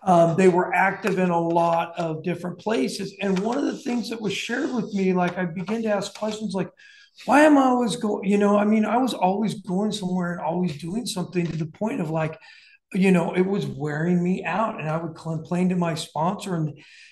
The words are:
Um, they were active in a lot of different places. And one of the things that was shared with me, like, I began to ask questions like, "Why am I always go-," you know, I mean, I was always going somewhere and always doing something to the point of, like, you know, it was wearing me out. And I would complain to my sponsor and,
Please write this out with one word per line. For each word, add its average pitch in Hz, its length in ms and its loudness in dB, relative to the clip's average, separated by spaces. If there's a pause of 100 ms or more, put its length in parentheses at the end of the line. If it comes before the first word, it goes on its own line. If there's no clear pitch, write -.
Um, 170 320 6
they 190 120 6
were 180 260 4
active 190 460 0
in 185 100 2
a 170 100 2
lot 170 580 0
of 160 260 -4
different 175 360 -4
places. 214 600 -4
And 196 180 0
one 233 180 -2
of 302 80 -2
the - 120 -4
things 240 320 -4
that 220 120 -8
was 208 120 -2
shared 254 400 -4
with 226 200 -4
me, 190 200 2
like, 180 240 0
I 185 80 -4
began 190 380 -6
to 220 60 -2
ask 196 260 -4
questions 214 400 -6
like, 180 140 -4 (560)
"Why 262 160 6
am 302 160 8
I 269 80 6
always 247 320 2
go-," 208 260 -2
you 196 140 4
know, 202 200 4
I 208 80 4
mean, 214 200 4
I 214 120 0
was 247 160 2
always 190 480 0
going 196 300 -2
somewhere 180 400 -4
and 170 100 -8
always 165 400 -2
doing 190 240 -6
something 175 400 -4
to 160 120 -4
the 156 100 -4
point 220 340 -6
of, 156 80 -4
like, 160 300 -4 (540)
you 190 180 4
know, 175 220 2
it 185 120 2
was 190 220 -2
wearing 151 560 -2
me 180 200 0
out. 170 360 -4
And 151 100 -6
I 156 80 -2
would 165 180 -8
complain 175 540 -2
to 185 60 0
my 170 180 0
sponsor 175 640 -4
and, 151 240 -4 (320)